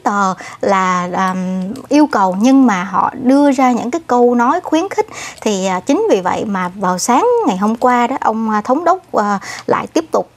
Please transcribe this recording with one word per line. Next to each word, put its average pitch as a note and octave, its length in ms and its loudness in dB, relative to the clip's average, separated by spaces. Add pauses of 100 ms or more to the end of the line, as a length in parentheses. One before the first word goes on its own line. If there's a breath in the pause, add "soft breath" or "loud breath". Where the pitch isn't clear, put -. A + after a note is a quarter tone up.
tờ G3+ 300 0 (280 loud breath)
là, F#3 520 0
à, F#3 220 -2 (540)
yêu D4 220 4
cầu, F#3+ 280 0
nhưng C4+ 260 6
mà F#3+ 180 0
họ F#3 280 -2 (120)
đưa C#4 280 4
ra B3+ 200 2
những A#3 200 -2
cái E4 160 -4
câu B3 280 4
nói B3+ 280 0
khuyến E4+ 260 -2
khích. G#4+ 180 -4 (340 loud breath)
Thì, F#3+ 240 -2
à, F#3 140 -2
chính F#4 300 0
vì G3+ 120 2
vậy - 240 -2
mà F#3 300 -4
vào F#3 240 -2
sáng D4 280 2 (200)
ngày F#3+ 100 0
hôm G#3+ 180 0
qua A#3+ 320 2
đó, B3+ 140 -4
ông, A3 280 -2
à, G#3+ 120 0
thống C4+ 220 -2
đốc, F4+ 300 -2
à, G3+ 260 0 (260 loud breath)
lại - 220 -2
tiếp - 240 -2
tục G3 260 -2